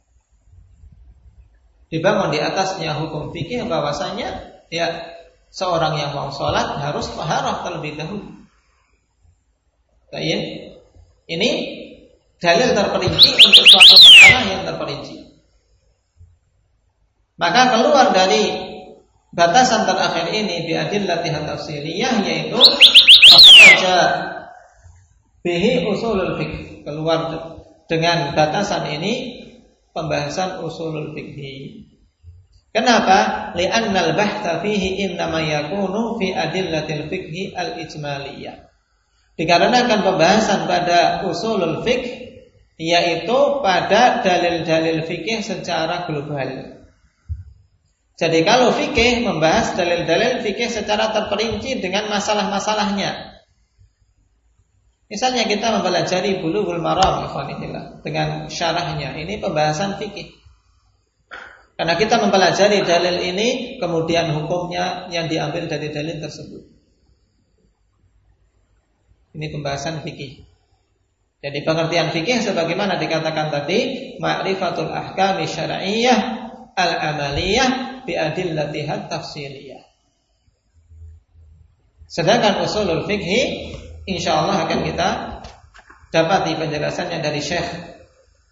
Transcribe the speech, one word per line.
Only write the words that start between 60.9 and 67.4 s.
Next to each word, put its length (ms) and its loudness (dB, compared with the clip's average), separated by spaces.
Karena 220 -2
kita 240 2
mempelajari 640 4
dalil 340 2
ini, 600 -4
kemudian 560 -2
hukumnya 720 -6
yang 180 -4
diambil 380 -4
dari 240 -6
dalil 320 -8
tersebut. 420 -14